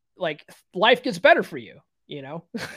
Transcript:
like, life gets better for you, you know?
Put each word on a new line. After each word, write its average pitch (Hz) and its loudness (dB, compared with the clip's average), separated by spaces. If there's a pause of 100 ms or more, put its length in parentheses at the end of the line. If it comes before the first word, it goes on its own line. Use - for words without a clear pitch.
(160)
like, 160 -8 (240)
life 220 2
gets 180 -4
better 277 6
for 160 -12
you, 107 -16 (260)
you 143 -12
know? 147 -14 (320)